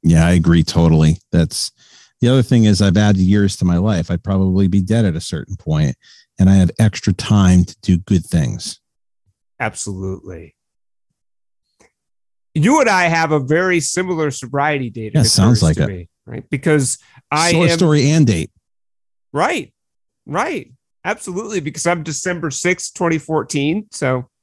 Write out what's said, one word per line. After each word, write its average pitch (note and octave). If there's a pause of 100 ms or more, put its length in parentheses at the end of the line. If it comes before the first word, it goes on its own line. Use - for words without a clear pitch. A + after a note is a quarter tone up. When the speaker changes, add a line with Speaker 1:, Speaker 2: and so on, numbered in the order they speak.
Speaker 1:
Yeah, E2
I E2+
agree E2+
totally. D#2+ (140)
That's - (500)
the A#2+
other C3
thing A#2
is G#2
I've F#2+
added G#2
years G2
to -
my F2
life. F#2
I'd F2
probably F#2+
be F#2+
dead A2
at E2+
a E2
certain -
point, D#2 (440)
and F#2+
I F#2+
have F#2
extra G#2
time F#2
to -
do F2+
good F2+
things. - (800)
Speaker 2:
Absolutely. F#2+ (2000)
You A3
and A#3
I F#3
have E3
a D3+
very E3+
similar E3
sobriety C#3
date. A2
Speaker 1:
Yeah, D3+
Speaker 2:
It A2
Speaker 1:
sounds G#2+
Speaker 2:
occurs -
Speaker 1:
like D#3
Speaker 2:
to D#2
Speaker 1:
it. -
Speaker 2:
me, F2+ (160)
right? -
Because D3 (340)
I E3
Speaker 1:
Source E3+
Speaker 2:
am E3+
Speaker 1:
story D3+
and D#3
date. F2+ (800)
Speaker 2:
Right. G3 (520)
Right. A3 (340)
Absolutely. G3+
Because D3+
I'm E3+
December D#3+
sixth, -
twenty E3
fourteen. D#3
So. B2+ (140)